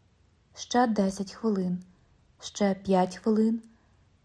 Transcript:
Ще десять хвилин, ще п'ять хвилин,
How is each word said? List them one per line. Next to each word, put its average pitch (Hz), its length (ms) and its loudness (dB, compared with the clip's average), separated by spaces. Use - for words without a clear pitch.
Ще - 320 0
десять 196 460 -2
хвилин, 185 460 -2
ще 202 340 -2
п'ять 190 420 0
хвилин, 220 460 2